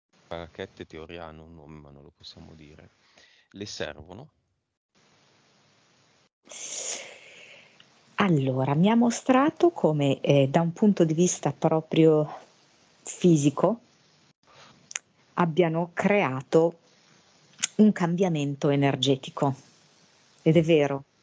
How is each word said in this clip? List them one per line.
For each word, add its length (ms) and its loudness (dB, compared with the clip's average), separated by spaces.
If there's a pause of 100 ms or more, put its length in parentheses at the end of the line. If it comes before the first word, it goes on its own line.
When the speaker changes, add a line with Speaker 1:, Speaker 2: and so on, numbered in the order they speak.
(280)
Speaker 1:
placchette 580 -16
teoria 400 -18
hanno 200 -20
un 100 -20
nome 240 -20
ma 120 -20
non 120 -20
lo 120 -20
possiamo 380 -20
dire, 360 -20 (600)
le 140 -14
servono? 640 -14 (3750)
Speaker 2:
Allora, 600 0
mi 140 2
ha 60 2
mostrato 760 2
come, 500 0
eh, 260 4
da 140 0
un 120 -2
punto 300 2
di 100 2
vista 380 -2
proprio 760 2 (760)
fisico 760 2 (1600)
abbiano 580 -2
creato 840 0 (960)
un 160 6
cambiamento 800 -2
energetico. 840 -2 (880)
Ed 160 2
è 60 6
vero, 400 0 (180)